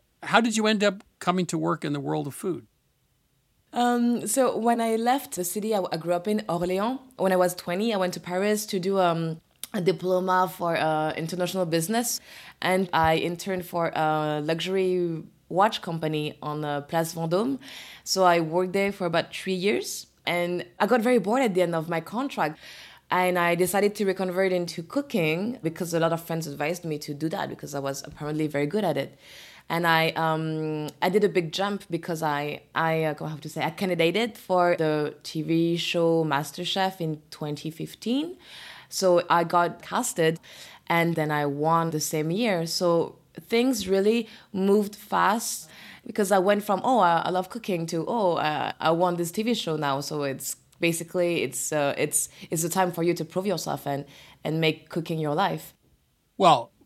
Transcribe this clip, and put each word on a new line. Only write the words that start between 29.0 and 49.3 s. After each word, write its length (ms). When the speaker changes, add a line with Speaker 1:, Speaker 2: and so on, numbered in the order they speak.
Speaker 1:
And 180
I, 240
um, 800
I 60
did 160
a 40
big 240
jump 380
because 320
I, 400
I, 300
uh, 220
how 100
to 120
say, 140
I 80
candidated 680
for 380
the 460
T 200
V 340
show 480
MasterChef 760
in 300
twenty 400
fifteen. 640
So 400
I 140
got 360
casted 580
and 280
then 160
I 160
won 440
the 100
same 300
year. 360
So 500
things 480
really 400
moved 420
fast 760
because 240
I 80
went 240
from, 220
"Oh, 160
I, 240
I 60
love 180
cooking," 380
to, 200
"Oh, 280
uh, 440
I 120
want 260
this 140